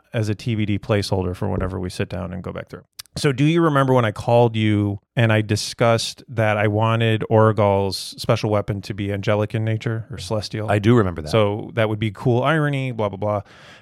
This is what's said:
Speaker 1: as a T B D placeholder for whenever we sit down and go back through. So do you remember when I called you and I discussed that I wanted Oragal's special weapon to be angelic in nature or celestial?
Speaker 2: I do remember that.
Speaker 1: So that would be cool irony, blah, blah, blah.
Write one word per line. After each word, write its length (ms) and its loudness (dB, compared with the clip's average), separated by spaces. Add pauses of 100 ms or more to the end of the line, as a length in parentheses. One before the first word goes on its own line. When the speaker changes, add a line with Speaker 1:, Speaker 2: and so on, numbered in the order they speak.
(120)
Speaker 1:
as 160 -2
a 80 -2
T 200 -4
B 100 0
D 120 -2
placeholder 560 -2
for 140 -6
whenever 320 -4
we 100 -6
sit 200 -6
down 240 -8
and 100 -10
go 80 -10
back 160 -12
through. 160 -16 (340)
So 140 0
do 140 2
you 160 4
remember 320 4
when 100 4
I 80 0
called 460 2
you 420 2 (160)
and 160 4
I 80 4
discussed 880 0
that 300 0
I 100 2
wanted 640 0
Oragal's 640 4 (260)
special 280 0
weapon 320 -2
to 120 -10
be 200 -6
angelic 420 -2
in 80 -2
nature 480 -4
or 60 -12
celestial? 520 -6
Speaker 2:
I 100 2
do 180 6
remember 240 0
that. 80 -10
Speaker 1:
So 460 0
that 120 0
would 120 -4
be 120 -2
cool 320 0
irony, 480 0
blah, 160 -4
blah, 100 -8
blah. 240 -2 (400)